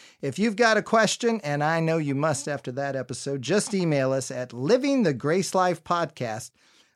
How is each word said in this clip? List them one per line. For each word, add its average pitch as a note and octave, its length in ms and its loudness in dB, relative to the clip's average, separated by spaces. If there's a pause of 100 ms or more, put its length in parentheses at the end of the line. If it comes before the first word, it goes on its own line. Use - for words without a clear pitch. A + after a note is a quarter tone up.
(240)
If C#3 160 -4
you've G#3+ 160 0
got A3 220 4
a G3+ 60 2
question, A3+ 600 2
and D3 200 -2
I E3 180 2
know D#3+ 180 2
you C#3+ 160 -2
must D3 320 0
after C#3 240 -6
that C#3 240 -4
episode, C3+ 480 -6
just G3 320 0
email D3 360 2
us C3 200 -2
at B2+ 220 -8
living B3 500 2
the D#3 100 4
grace D3+ 420 -2
life F3+ 280 0
podcast, B2+ 680 -4 (440)